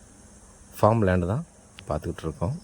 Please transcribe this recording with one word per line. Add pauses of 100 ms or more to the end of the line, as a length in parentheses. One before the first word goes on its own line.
(760)
ஃபார்ம்
லேண்டு
தான் (440)
பார்த்துக்கிட்டு
இருக்கோம்.